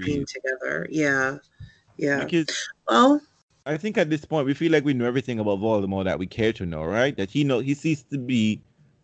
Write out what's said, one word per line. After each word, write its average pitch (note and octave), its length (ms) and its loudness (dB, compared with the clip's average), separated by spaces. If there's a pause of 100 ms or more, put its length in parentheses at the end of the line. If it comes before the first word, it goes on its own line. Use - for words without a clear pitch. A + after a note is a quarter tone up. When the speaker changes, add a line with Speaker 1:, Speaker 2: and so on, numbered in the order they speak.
Speaker 1:
being C#3+ 240 -2
Speaker 2:
series. - 20 -10
Speaker 1:
together. C3 640 -6
Yeah, C#3 480 0 (580)
yeah. C#3+ 320 -2
Speaker 2:
Because E3 180 2 (420)
Speaker 1:
Well, C4 320 6 (460)
Speaker 2:
I D3+ 100 -2
think G3+ 220 -4
at E3 120 2
this D3+ 140 -2
point D3+ 220 -2
we C#3+ 80 2
feel E3 180 2
like D3 120 4
we C#3+ 100 2
know B2 120 0
everything B2 320 -2
about G#2 220 0
Voldemort G2 440 0
that F2 140 0
we F#2 80 -4
care A2 280 0
to F#2+ 120 -8
know, D#2 180 -6
right? A2+ 320 0
That G2 140 -4
he D3 140 0
know, C3+ 160 2
he C#3 140 -2
ceased D3+ 360 -4
to C#3+ 80 -6
be A#2 420 0 (440)